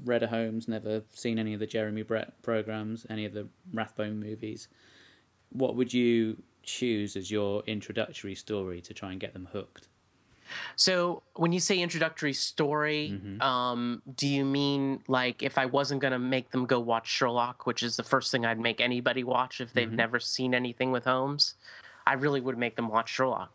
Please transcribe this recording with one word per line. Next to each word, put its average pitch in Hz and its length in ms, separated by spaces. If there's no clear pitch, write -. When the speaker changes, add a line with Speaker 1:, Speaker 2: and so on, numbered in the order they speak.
Speaker 1:
read 120 180
a 113 60
Holmes, 113 400
never 110 340
seen 113 280
any 110 140
of 104 80
the 110 40
Jeremy 107 360
Brett 110 400
programs, 110 680
any 107 140
of 101 100
the 104 140
Rathbone 107 460
movies, 107 480
what 127 260
would 123 160
you 117 420
choose 107 520
as 95 160
your 104 360
introductory 104 680
story 92 460
to 107 120
try 98 180
and 95 100
get 98 100
them 92 220
hooked? - 340
Speaker 2:
So 175 480
when 170 160
you 180 80
say 185 200
introductory 160 540
story, 151 800
Speaker 1:
Mm-hmm. 98 280
Speaker 2:
um, 123 600
do 143 120
you 139 180
mean, 139 640
like, 127 360
if 135 140
I 135 80
wasn't 139 360
gonna 131 180
make 127 320
them 127 140
go 123 140
watch 117 280
Sherlock, 123 580
which 120 180
is 117 140
the 120 60
first - 280
thing 120 140
I'd 113 140
make 113 220
anybody 123 420
watch 127 380
if 120 120
they've 120 140
Speaker 1:
Mm-hmm. 113 80
Speaker 2:
never 117 240
seen 127 340
anything 127 380
with 123 140
Holmes, 131 500
I 127 80
really 139 280
would 123 160
make 117 180
them 117 140
watch 113 200
Sherlock 120 460